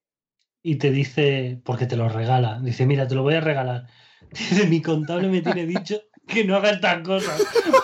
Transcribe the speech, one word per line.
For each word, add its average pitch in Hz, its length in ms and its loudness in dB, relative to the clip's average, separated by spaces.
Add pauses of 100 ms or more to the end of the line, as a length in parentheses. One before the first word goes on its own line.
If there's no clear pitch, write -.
(640)
Y 160 140 0
te 143 140 2
dice, 135 760 0
porque 123 220 -2
te 123 100 -2
lo 117 120 0
regala, 120 540 0
dice, 127 240 -2
"Mira, 139 200 2
te 127 80 -4
lo 131 80 0
voy 147 120 2
a 165 60 0
regalar". 135 460 -2 (240)
<laughs> - 220 -20
Dice, 190 340 0
"Mi 160 160 2
contable 165 460 -2
me 185 120 2
tiene 170 260 -2
dicho 202 340 -4 (260)
que 214 180 0
no 190 120 2
haga 202 140 2
estas 175 320 0
cosas". 190 380 -2 (440)